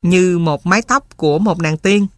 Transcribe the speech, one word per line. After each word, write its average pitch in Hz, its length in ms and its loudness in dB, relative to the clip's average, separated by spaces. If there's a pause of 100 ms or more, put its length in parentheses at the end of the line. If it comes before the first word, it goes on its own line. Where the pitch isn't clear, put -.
như 180 360 2
một 160 280 -2
mái 196 160 0
tóc - 340 -4
của 151 220 0
một 190 200 -2
nàng 156 200 -4
tiên. 202 280 0 (120)